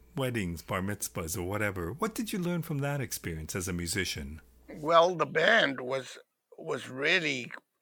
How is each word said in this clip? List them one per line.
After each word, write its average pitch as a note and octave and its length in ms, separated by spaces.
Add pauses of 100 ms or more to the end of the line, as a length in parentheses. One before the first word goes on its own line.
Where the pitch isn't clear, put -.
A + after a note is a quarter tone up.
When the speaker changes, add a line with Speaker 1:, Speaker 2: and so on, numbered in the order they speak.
(160)
Speaker 1:
weddings, A2+ 460
bar F#2+ 180
mitzvahs, F#2+ 580
or F2 60
whatever, G2 480
what G#3+ 240
did A3 160
you G#3 80
learn F3 220
from D3+ 160
that C#3+ 220
experience D#2+ 540
as F#2 140
a F#2 40
musician? E2 680 (400)
Speaker 2:
Well, E3+ 340
the D#3 120
band D#3 540
was, B2+ 380 (400)
was D3 300
really C#3+ 640 (280)